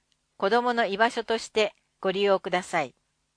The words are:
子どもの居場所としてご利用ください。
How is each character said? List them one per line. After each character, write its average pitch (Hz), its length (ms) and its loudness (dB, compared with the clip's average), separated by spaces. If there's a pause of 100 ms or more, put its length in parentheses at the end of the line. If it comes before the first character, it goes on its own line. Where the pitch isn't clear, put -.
(360)
子 196 140 0
ど 240 120 4
も 247 100 -2
の 233 140 0
居 190 100 -4
場 226 140 2
所 233 140 -6
と 226 140 -2
し - 100 -10
て - 260 0 (260)
ご 190 120 -2
利 196 100 -2
用 196 160 4
く 185 120 -6
だ 180 120 0
さ 170 200 -2
い。 127 120 -8 (420)